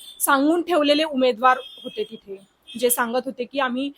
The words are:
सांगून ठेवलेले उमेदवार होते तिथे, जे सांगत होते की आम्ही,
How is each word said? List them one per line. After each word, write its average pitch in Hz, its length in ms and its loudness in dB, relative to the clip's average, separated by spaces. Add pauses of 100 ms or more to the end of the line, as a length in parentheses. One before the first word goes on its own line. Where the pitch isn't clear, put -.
(200)
सांगून 294 420 2
ठेवलेले 302 420 2
उमेदवार 254 540 2 (260)
होते 226 200 -8
तिथे, 202 340 -16 (420)
जे 240 100 2
सांगत 240 360 -2
होते 247 180 -8
की 269 160 -8
आम्ही, 262 380 -4